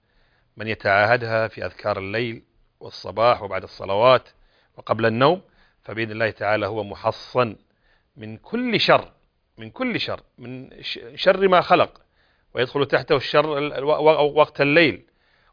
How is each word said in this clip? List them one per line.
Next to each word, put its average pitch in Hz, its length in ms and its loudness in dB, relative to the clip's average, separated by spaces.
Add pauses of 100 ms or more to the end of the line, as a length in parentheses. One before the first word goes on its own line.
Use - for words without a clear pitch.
(560)
من 110 120 -10
يتعاهدها 113 800 2
في 104 160 -12
أذكار 101 340 -6
الليل 113 440 -6 (380)
والصباح 107 640 -2
وبعد 95 200 -8
الصلوات 104 680 2 (480)
وقبل 113 300 -2
النوم، 139 360 2 (400)
فبإذن 110 280 -8
الله 107 200 -2
تعالى 104 360 -2
هو 107 180 -6
محصن 110 720 -4 (600)
من 110 200 -14
كل 233 440 -4
شر، 123 320 0 (460)
من 113 120 -16
كل 240 300 -6
شر، 98 200 -10 (180)
من 127 440 -18
ش-، - 180 -12 (140)
شر 190 340 2
ما 185 120 6
خلق، 147 400 2 (540)
ويدخل 127 320 -2
تحته 139 300 0
الشر 151 420 0
ال-، 147 140 -6
ال-، 135 120 -6
و-، 147 60 -2
و-، 147 440 2
وقت 151 260 2
الليل، 143 460 2 (460)